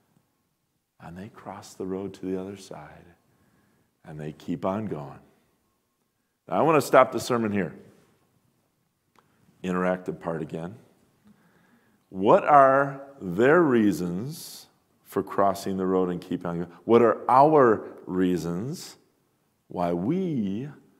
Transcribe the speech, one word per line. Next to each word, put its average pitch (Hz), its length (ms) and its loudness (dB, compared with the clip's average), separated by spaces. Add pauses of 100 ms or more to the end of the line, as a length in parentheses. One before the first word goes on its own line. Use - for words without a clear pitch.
(1000)
And 87 180 -18
they 101 120 -14
cross 104 440 -18
the 101 120 -10
road 95 300 -8
to - 100 -14
the 92 140 -4
other 98 180 -12
side, 80 480 -20 (1000)
and 80 140 -16
they 76 120 -10
keep 80 340 -8
on 101 200 -4
going. 73 340 -10 (1300)
Now, 92 120 -4
I - 20 2
want 156 140 4
to 135 100 2
stop 127 260 6
the 117 80 -4
sermon 113 320 -2
here. 92 220 -2 (1900)
Interactive 90 560 -4
part 82 220 -6
again. 82 340 -10 (1300)
What 110 340 2
are 139 580 4 (180)
their 117 420 2
reasons 107 1080 -2 (360)
for - 200 -4
crossing 98 540 -2
the 95 80 -2
road 92 240 0
and 87 120 -6
keep - 240 -8
on 85 120 -6
going? 87 140 -8 (140)
What 113 160 6
are 113 260 4
our 131 560 6 (220)
reasons 90 920 -4 (720)
why 87 260 -4
we 123 760 -4 (300)